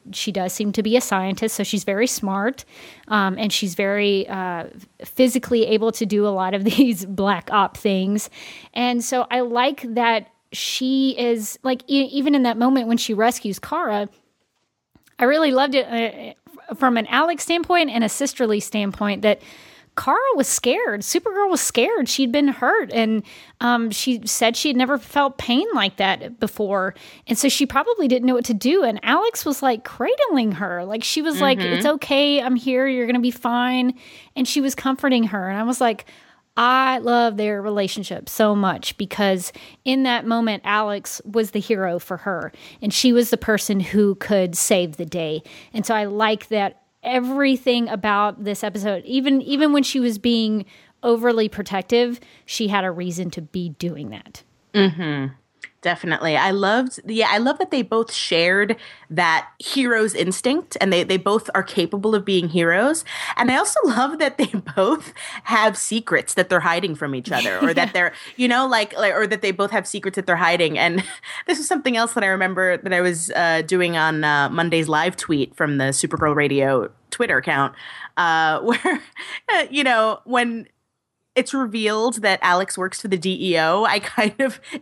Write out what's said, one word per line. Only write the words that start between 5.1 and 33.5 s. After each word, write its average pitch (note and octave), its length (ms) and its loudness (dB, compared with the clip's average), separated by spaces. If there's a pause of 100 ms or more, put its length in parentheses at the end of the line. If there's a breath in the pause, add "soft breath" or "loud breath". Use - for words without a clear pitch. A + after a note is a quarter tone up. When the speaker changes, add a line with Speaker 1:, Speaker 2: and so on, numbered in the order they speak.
Speaker 1:
able A3 240 2
to A3 160 -2
do G#3 200 2
a G#3 40 2
lot F#3 240 0
of G3 100 -2
<laughs> G#3 120 2
these A#3 280 4
black G3 480 -2
op G3 240 2
things. G3 540 -2 (440 loud breath)
And B3 300 0
so B3+ 240 -2
I B3 120 0
like B3 420 0 (120)
that A3+ 340 2 (240)
she C4 640 0
is, A#3 460 -2
like, C4 240 -2
e-, C#4 240 2
even C#4+ 240 2
in C4 80 4
that A#3 120 2
moment B3 300 2
when A#3 100 4
she A#3 160 -2
rescues A3 460 0
Kara, G#3+ 500 -4 (1080)
I B3 60 2
really D4 260 4
loved C4 240 2
it, A#3 640 -2 (340)
uh, C4+ 60 -10
from B3+ 200 4
an A3 120 0
Alex D4+ 340 2
standpoint E4+ 480 2
and A#3 120 0
a G#3+ 60 2
sisterly A3+ 500 0
standpoint G3+ 640 -4
that G#3 200 2 (540 loud breath)
Kara C#4+ 200 2 (180)
was C#4 140 2
scared. B3+ 540 -2
Supergirl G4 480 0
was D#4+ 100 2
scared. D4 480 0
She'd C4 240 0
been D4 160 2
hurt, C#4 440 0
and, A3 300 0 (380 loud breath)
um, A#3+ 320 0
she A#3+ 340 -2
said A#3 300 0
she - 120 -2
had C4 80 0
never C4 220 2
felt C#4 400 -2
pain C4 340 0
like G3 260 0
that G3 420 -2
before. G3 540 -2 (340 loud breath)
And A#3 100 0
so C#4 100 2
she C#4 180 2
probably E4 420 0
didn't B3 180 2
know B3+ 80 4
what A#3+ 120 0
to A#3+ 80 0
do. C#4+ 280 2
And A3+ 220 0
Alex F4+ 400 0
was, C#4+ 180 -2
like, A#3+ 220 0
cradling E4 680 0
her. F3 320 -6
Like, G#3+ 200 -6
she - 180 -2
was D4 180 -2
like, C4+ 180 4
Speaker 2:
Mm-hmm. - 160 0
Speaker 1:
"It's C4 120 0
okay. C#4+ 540 2
I'm B3+ 160 0
here. B3+ 320 0
You're B3+ 180 0
gonna A#3+ 140 2
be B3 100 0
fine." B3 640 0 (400 loud breath)